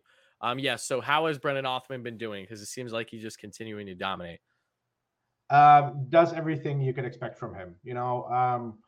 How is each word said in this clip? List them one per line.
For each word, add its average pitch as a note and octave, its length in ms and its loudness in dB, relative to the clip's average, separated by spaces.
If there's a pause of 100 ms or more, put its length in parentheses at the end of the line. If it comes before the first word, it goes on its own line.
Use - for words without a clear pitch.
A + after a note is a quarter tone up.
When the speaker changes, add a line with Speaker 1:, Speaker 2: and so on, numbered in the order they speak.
(400)
Speaker 1:
Um, B2 200 -2
yeah, C3 160 0
so B2+ 240 -4
how D3 260 2
has D#3 100 0
Brennan C3+ 280 -2
Othmann B2+ 400 -6
been A#2 120 -10
doing? G#2 300 -8
'Cause G#2 160 -14
it G2+ 40 -14
seems B2 260 -10
like A2+ 180 -4
he's A2+ 120 -14
just A2 180 -12
continuing G#2+ 460 -12
to F#2+ 100 -12
dominate. F2+ 420 -6 (1120)
Speaker 2:
Um, C#3+ 580 8
does E3 240 6
everything D3+ 480 -4
you C3 140 -2
could C3 100 -4
expect A#2+ 340 -10
from G#2 160 -10
him, F2+ 280 -14
you B2 100 -12
know, B2 320 -4
um, B2 640 -2